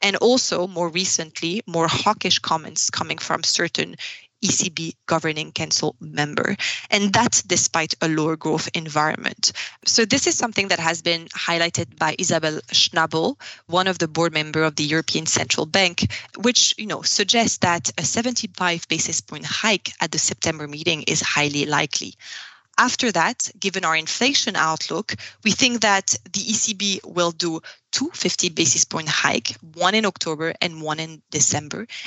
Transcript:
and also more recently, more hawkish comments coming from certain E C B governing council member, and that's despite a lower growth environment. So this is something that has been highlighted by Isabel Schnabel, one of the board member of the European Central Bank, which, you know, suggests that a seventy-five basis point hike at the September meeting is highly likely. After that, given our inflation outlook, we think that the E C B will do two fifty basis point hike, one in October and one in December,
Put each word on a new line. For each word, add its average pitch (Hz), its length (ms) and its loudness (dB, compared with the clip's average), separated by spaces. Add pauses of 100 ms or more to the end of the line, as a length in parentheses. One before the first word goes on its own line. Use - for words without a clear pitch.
and 190 140 2
also 190 520 4
more 175 200 -2
recently, 170 800 -2
more 165 220 2
hawkish - 500 2
comments 156 520 -2
coming 160 280 -4
from - 240 -4
certain 170 540 0 (440)
E 185 80 0
C 190 200 2
B 165 260 -6 (120)
governing 156 460 -2
council 156 480 -2
member, 147 540 -2 (360)
and 202 240 2
that's 226 260 4
despite - 640 0
a 165 60 2
lower 156 280 0
growth 156 380 -2
environment. 156 800 -2 (340)
So - 180 6
this 254 220 2
is 349 100 2
something 214 320 0
that 180 100 4
has 165 220 0
been 170 280 -2
highlighted 170 720 -2
by 156 200 2
Isabel 160 420 0 (100)
Schnabel, 165 720 2 (280)
one 180 180 4
of 185 140 0
the 170 80 2
board 160 260 2
member 156 280 0
of 156 140 2
the 151 80 0
European 156 400 0
Central - 400 0
Bank, 175 480 2 (240)
which, - 400 4
you 214 100 -8
know, 170 140 -4
suggests - 580 2
that 175 380 0
a 170 80 -4
seventy-five 190 840 -2
basis 165 340 -2
point 147 240 -12
hike - 460 0 (100)
at 165 100 -2
the 165 60 -4
September 156 500 -2
meeting 151 360 -2
is 156 180 0
highly 147 420 2
likely. 147 480 0 (640)
After 240 360 2
that, 180 460 0
given 185 260 -2
our 160 120 4
inflation 196 600 0
outlook, 160 580 -2 (280)
we 214 100 2
think 240 280 2
that 202 360 4 (140)
the 196 100 -4
E 214 120 -4
C 214 220 0
B 190 280 -4
will 170 280 0
do 165 320 -4 (300)
two 294 200 -2
fifty - 380 -2
basis 160 340 2
point 156 240 -6
hike, - 480 0 (160)
one 175 220 2
in 220 100 4
October 165 560 -2
and 165 220 -4
one 156 180 -4
in 160 300 -12
December, 147 560 0 (200)